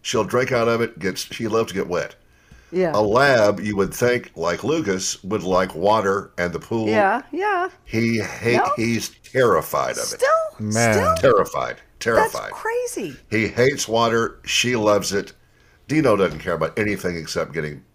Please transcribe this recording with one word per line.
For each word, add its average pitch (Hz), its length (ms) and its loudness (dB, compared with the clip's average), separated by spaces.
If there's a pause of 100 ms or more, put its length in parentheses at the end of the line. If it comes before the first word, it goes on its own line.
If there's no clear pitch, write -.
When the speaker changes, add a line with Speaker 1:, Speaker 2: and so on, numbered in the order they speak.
Speaker 1:
She'll 110 220 -2
drink 120 280 0
out 117 160 2
of 117 140 2
it. 113 160 -4
Gets, 92 340 -6
she 117 160 -6
loves 113 200 0
to 90 80 -12
get 76 120 -2
wet. 85 280 -4 (540)
Speaker 2:
Yeah. 180 240 0
Speaker 1:
A 104 80 2
lab, 110 600 4
you 104 160 -4
would 95 160 0
think, 123 420 0
like 87 260 -2
Lucas, 101 640 -2
would 95 200 -4
like 92 300 0
water 98 640 0
and 87 140 -2
the 82 80 -8
pool. 113 300 -4
Speaker 2:
Yeah, 208 320 2 (100)
yeah. 370 380 -2 (160)
Speaker 1:
He 113 340 -2
hate, 117 380 -2
Speaker 2:
No. - 180 2
Speaker 1:
he's 113 320 -2 (160)
terrified 80 680 2
of 62 60 -6
it. - 200 -8
Speaker 2:
Still? 539 100 2 (300)
Speaker 3:
Man. 110 340 2
Speaker 2:
Still? 170 380 4
Speaker 1:
Terrified. 71 460 0 (240)
Terrified. 381 320 2 (180)
Speaker 2:
That's - 0 - (100)
crazy. 440 540 -6 (140)
Speaker 1:
He 107 180 0
hates 135 400 0
water. 113 560 0
She 123 320 0
loves 104 380 2
it. 98 180 -4 (560)
Dino 135 300 4
doesn't 80 220 2
care 87 160 -2
about 80 220 -2
anything 98 380 -2
except 80 380 -6
getting 76 280 -6 (140)